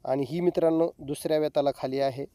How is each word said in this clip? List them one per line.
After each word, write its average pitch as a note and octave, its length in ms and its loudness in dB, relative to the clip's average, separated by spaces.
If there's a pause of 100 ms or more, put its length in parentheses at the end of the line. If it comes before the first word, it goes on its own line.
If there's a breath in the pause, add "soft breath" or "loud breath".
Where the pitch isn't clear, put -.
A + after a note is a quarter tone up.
आणि C3+ 240 -2
ही E3 120 -4
मित्रांनो E3 580 2
दुसऱ्या D#3 400 -2
वेताला D3 380 2
खाली C3+ 240 -4
आहे. C#3 240 -2 (100)